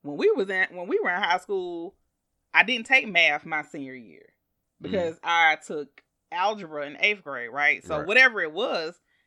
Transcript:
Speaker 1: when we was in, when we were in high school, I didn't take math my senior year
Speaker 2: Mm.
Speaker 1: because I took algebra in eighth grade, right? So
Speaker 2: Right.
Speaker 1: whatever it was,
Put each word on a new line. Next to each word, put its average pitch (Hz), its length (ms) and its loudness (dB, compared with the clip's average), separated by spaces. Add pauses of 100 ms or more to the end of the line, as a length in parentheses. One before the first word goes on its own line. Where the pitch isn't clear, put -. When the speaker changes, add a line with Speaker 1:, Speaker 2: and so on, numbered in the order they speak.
Speaker 1:
when - 140 -10
we 294 140 4
was 247 200 0
in, 190 220 0
when 175 160 -10
we 370 140 0
were 214 80 0
in 180 120 -2
high 185 160 2
school, 180 560 -6 (600)
I 160 80 6
didn't 226 240 -2
take 262 220 2
math 165 380 2
my 156 160 -4
senior 139 320 -12
year 110 320 -20 (540)
Speaker 2:
Mm. 156 100 -10
Speaker 1:
because 170 320 -2
I 165 340 4 (100)
took 147 360 -10 (280)
algebra 175 560 -4
in 147 140 -12
eighth 208 240 0
grade, 123 260 -8
right? 143 340 0
So 160 140 -4
Speaker 2:
Right. 151 80 -6
Speaker 1:
whatever 233 340 4
it 160 120 -4
was, 180 480 -4 (260)